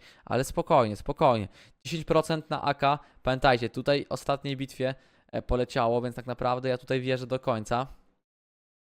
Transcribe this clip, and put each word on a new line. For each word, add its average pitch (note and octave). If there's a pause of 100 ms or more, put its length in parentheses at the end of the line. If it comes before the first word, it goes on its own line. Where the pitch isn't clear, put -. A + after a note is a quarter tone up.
(260)
ale A#2+
spokojnie, C3
spokojnie. B2 (380)
Dziesięć D#3
procent D#3
na D3
A C#3+
K, C#3+ (240)
pamiętajcie, B2+
tutaj C#3+
ostatniej C#3
bitwie, C3+ (360)
e, A#2
poleciało, B2
więc A#2+
tak B2
naprawdę B2+
ja B2
tutaj C3
wierzę B2+
do B2+
końca. A#2+ (1040)